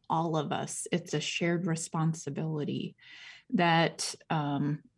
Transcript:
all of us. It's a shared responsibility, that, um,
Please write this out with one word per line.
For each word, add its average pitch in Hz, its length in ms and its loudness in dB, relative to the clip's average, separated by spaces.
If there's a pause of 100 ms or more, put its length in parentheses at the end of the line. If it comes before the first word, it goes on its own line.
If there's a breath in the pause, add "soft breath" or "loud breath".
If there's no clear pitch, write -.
(100)
all 160 260 2
of 151 160 0
us. - 380 -4
It's 170 240 -2
a 156 60 0
shared 175 460 0
responsibility, 156 1300 -2 (580 loud breath)
that, 165 600 4 (140)
um, 147 500 0 (180)